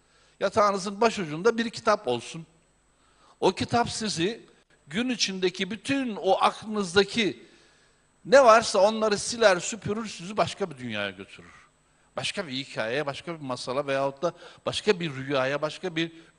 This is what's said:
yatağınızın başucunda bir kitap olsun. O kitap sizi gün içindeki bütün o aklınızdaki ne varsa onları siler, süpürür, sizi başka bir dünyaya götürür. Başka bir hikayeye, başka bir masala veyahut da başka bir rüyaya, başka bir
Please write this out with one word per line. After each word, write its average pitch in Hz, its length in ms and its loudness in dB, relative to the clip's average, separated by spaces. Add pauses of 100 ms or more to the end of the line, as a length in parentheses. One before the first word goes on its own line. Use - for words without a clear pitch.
(400)
yatağınızın 202 600 0
başucunda 208 580 0
bir 226 120 -4
kitap - 380 0
olsun. 123 380 -6 (920)
O 190 120 4
kitap 233 380 -2
sizi 208 560 -4 (400)
gün 214 220 -4
içindeki 190 600 -2
bütün 254 460 -4
o 175 240 2
aklınızdaki 202 1040 0 (800)
ne 262 200 8
varsa 220 340 6
onları 214 400 4
siler, 208 420 4
süpürür, 214 460 -6
sizi 190 300 -12
başka 175 340 -2
bir 135 80 -16
dünyaya 107 320 -4
götürür. 90 500 -18 (560)
Başka 165 300 -6
bir 131 60 -10
hikayeye, 135 540 -4
başka 151 280 -8
bir 156 60 -14
masala 131 460 -6
veyahut 139 360 -2
da 170 100 -2 (340)
başka 196 340 -2
bir 156 140 -6
rüyaya, 135 480 -2
başka 156 340 -6
bir 165 160 -4 (260)